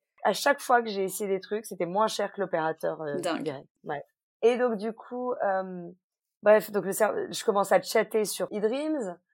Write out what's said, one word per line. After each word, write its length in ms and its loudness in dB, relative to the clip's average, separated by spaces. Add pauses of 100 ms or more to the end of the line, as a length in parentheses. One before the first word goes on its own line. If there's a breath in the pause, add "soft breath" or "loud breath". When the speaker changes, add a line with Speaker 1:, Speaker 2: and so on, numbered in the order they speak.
(240)
Speaker 1:
à 80 4
chaque 300 2
fois 200 4
que 80 -4
j'ai 140 -2
essayé 260 -4
des 120 -2
trucs, 240 -6
c'était 200 -6
moins 220 0
cher 240 -4
que 80 -8
l'opérateur, 600 -2
euh, 180 -6
Speaker 2:
Dingue. 240 -4
Speaker 1:
direct. 240 -8 (160)
Ouais. 200 -8 (380)
Et 160 4
donc, 200 0
du 160 -6
coup, 400 -8
euh... 560 -4 (520)
bref, 300 6
donc 140 0
le 80 -2
ser-, 360 0
je 140 -6
commence 300 2
à 80 6
chatter 420 2
sur 280 -2
eDreams, 680 0 (160)